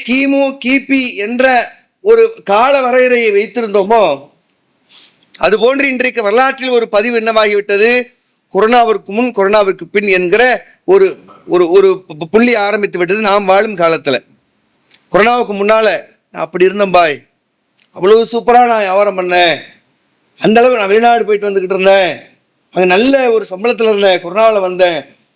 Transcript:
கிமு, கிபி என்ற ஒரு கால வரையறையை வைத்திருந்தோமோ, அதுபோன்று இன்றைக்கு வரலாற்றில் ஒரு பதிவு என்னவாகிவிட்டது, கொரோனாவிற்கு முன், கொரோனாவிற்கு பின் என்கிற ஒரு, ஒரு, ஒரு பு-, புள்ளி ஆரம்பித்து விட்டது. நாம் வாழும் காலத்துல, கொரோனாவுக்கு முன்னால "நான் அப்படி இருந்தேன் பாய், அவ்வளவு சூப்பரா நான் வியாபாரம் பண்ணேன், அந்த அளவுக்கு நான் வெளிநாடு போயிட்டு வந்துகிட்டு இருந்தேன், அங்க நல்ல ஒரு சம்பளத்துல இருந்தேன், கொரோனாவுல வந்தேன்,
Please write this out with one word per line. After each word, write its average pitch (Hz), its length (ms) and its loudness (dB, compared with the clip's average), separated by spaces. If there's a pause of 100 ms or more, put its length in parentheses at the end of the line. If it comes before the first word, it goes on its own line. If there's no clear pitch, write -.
கிமு, 269 580 0
கிபி 262 500 0
என்ற 240 580 -2 (280)
ஒரு 226 420 2
கால 254 380 0
வரையறையை 247 500 2
வைத்திருந்தோமோ, 202 1000 -2 (1080)
அதுபோன்று 220 440 0
இன்றைக்கு 247 400 -2
வரலாற்றில் 254 460 -2
ஒரு 240 200 0
பதிவு 226 300 0
என்னவாகிவிட்டது, 214 840 0 (500)
கொரோனாவிற்கு 220 520 2
முன், 233 260 -4
கொரோனாவிற்கு 196 600 0
பின் 208 160 -2
என்கிற 196 580 0 (200)
ஒரு, 190 320 2 (300)
ஒரு, 175 220 0
ஒரு 190 380 2
பு-, 160 240 -14
புள்ளி 233 240 2
ஆரம்பித்து 208 420 -4
விட்டது. 180 240 -2
நாம் 202 240 0
வாழும் 196 320 0
காலத்துல, 151 420 -2 (920)
கொரோனாவுக்கு 214 420 0
முன்னால 208 360 0 (420)
"நான் 170 120 -8
அப்படி 180 220 0
இருந்தேன் 196 260 -2
பாய், 160 300 2 (680)
அவ்வளவு 214 400 2
சூப்பரா 240 360 2
நான் 226 120 0
வியாபாரம் 196 380 -2
பண்ணேன், 180 420 0 (800)
அந்த 220 200 2
அளவுக்கு 247 180 2
நான் 202 100 -2
வெளிநாடு 226 380 2
போயிட்டு 202 240 -2
வந்துகிட்டு 190 240 -4
இருந்தேன், 190 640 0 (360)
அங்க 180 240 0
நல்ல 254 360 2
ஒரு 214 180 -2
சம்பளத்துல 220 400 -2
இருந்தேன், 196 340 0
கொரோனாவுல 214 360 0
வந்தேன், 180 460 -2 (300)